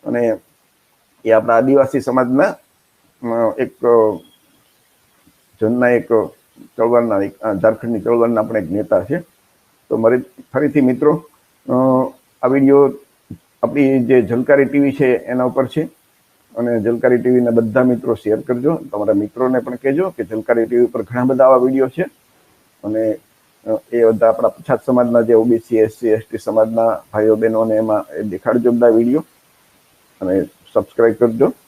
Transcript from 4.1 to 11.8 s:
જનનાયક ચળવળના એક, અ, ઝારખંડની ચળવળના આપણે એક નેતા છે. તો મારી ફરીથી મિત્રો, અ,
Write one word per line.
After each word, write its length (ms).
જનનાયક 460
ચળવળના 440
એક, 180
અ, 140
ઝારખંડની 460
ચળવળના 420
આપણે 180
એક 120
નેતા 320
છે. 140
તો 80
મારી 200
ફરીથી 280
મિત્રો, 420
અ, 40